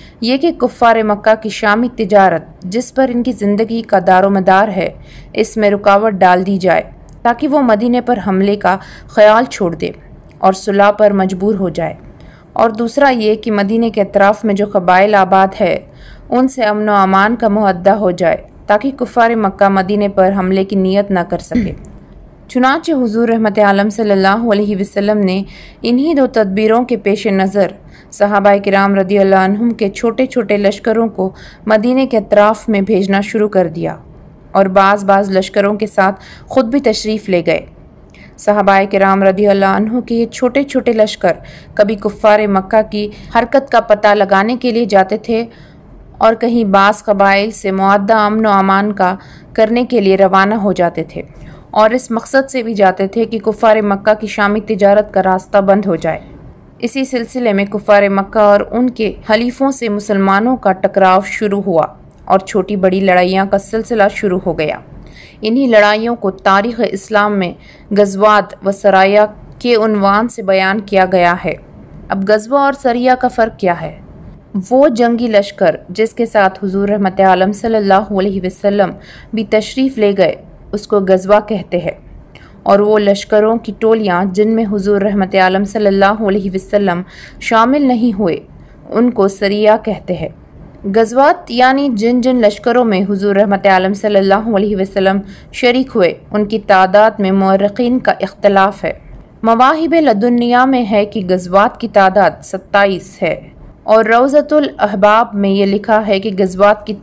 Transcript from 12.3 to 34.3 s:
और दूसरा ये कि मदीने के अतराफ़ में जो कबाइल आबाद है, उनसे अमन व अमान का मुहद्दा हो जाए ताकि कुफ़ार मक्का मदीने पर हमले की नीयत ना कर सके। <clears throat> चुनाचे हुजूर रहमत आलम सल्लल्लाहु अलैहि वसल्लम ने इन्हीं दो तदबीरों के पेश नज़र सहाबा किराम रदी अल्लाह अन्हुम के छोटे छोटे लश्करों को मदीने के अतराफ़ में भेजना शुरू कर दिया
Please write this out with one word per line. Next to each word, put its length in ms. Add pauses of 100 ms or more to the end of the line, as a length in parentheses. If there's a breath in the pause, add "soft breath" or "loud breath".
और 180
दूसरा 380
ये 260
कि 140
मदीने 380
के 120
अतराफ़ 460
में 80
जो 120
कबाइल 480
आबाद 400
है, 200 (560 loud breath)
उनसे 320
अमन 260
व 40
अमान 420
का 160
मुहद्दा 440
हो 180
जाए 300 (260)
ताकि 240
कुफ़ार 440
मक्का 340
मदीने 400
पर 220
हमले 320
की 120
नीयत 340
ना 140
कर 160
सके। 340 (360)
<clears throat> 380
चुनाचे 440
हुजूर 360
रहमत 320
आलम 300
सल्लल्लाहु 600
अलैहि 240
वसल्लम 440
ने 240 (400 loud breath)
इन्हीं 320
दो 140
तदबीरों 560
के 140
पेश 300
नज़र 460 (380 loud breath)
सहाबा 460
किराम 360
रदी 240
अल्लाह 240
अन्हुम 300
के 180
छोटे 360
छोटे 300
लश्करों 540
को 220 (340 loud breath)
मदीने 380
के 120
अतराफ़ 540
में 140
भेजना 380
शुरू 260
कर 200
दिया 300 (560)